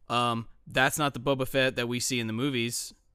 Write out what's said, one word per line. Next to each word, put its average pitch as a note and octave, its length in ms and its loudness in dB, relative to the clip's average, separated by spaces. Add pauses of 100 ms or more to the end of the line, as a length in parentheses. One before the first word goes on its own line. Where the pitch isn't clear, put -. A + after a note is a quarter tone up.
Um, A#2 400 0 (180)
that's C3 320 2
not C#3+ 160 0
the A#2+ 60 -8
Boba C3+ 260 0
Fett C3 300 2
that A#2+ 120 -2
we A#2+ 120 -2
see B2 180 -2
in A2+ 80 -2
the A2 60 -2
movies. A#2+ 600 -2 (220)